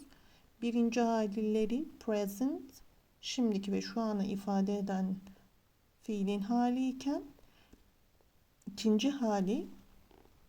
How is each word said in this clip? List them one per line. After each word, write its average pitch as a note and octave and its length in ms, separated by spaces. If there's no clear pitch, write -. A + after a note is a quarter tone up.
Birinci A#3 400
halleri A3 840
present, G#3+ 840
şimdiki G3+ 500
ve F#3+ 100
şu A3+ 200
anı G#3 240
ifade G3 520
eden F#3+ 380
fiilin G3+ 380
hali A#3+ 500
iken C#4 340
ikinci G#3+ 420
hali A3+ 580